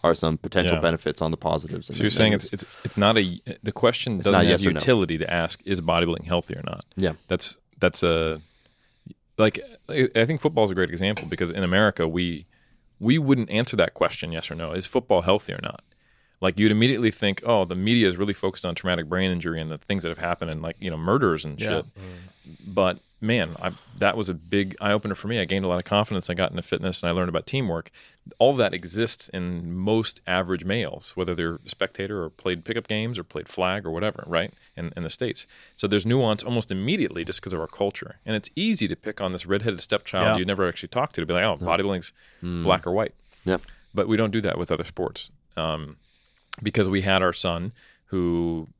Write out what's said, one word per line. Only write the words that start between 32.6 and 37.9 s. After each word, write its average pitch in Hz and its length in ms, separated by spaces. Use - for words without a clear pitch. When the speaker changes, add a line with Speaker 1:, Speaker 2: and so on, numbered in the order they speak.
Speaker 2:
pickup - 240
games 110 300
or 85 60
played - 260
flag 92 380
or 80 40
whatever, 95 360
right? 85 260
In, 82 200
in 87 60
the 80 80
States. - 380
So 104 120
there's 98 180
nuance 117 380
almost 120 260
immediately 95 560
just - 160
'cause 92 120
of 82 60
our 80 80
culture. - 560